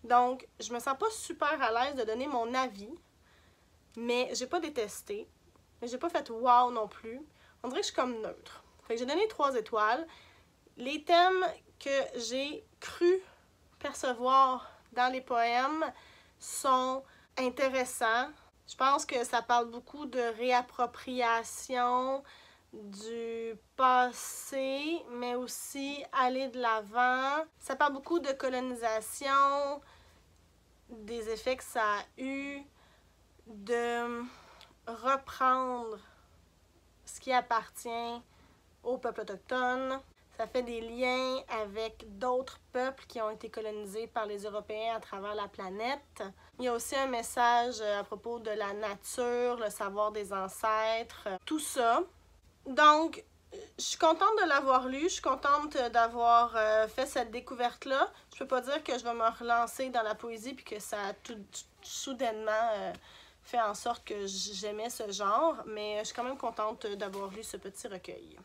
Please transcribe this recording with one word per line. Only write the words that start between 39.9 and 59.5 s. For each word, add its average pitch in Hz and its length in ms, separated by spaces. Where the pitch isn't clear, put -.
Ça 226 120
fait 247 140
des 233 180
liens 254 580
avec 220 720
d'autres 254 400
peuples 262 340
qui 240 140
ont 214 100
été 214 200
colonisés 214 580
par 220 180
les 208 160
Européens 214 540
à 220 40
travers 208 340
la 208 120
planète. 214 760
Il 247 60
y 247 40
a 240 40
aussi 233 240
un 269 100
message, 240 760
euh, 208 200
à 202 40
propos 233 360
de 214 100
la 208 220
nature, 240 840
le 214 120
savoir 208 400
des 208 220
ancêtres, 220 920
euh, 190 180
tout 311 160
ça. 254 420
Donc, 302 560
je - 320
suis - 140
contente 359 440
de 339 60
l'avoir 269 400
lu, 269 140
je 349 60
suis - 140
contente 294 540
d'avoir, 233 800
euh, 220 320
fait 262 180
cette 247 240
découverte-là. 247 800
Je - 60
peux 262 100
pas 254 140
dire 285 200
que 254 160
je 233 60
vais 233 100
me 233 240
relancer 233 520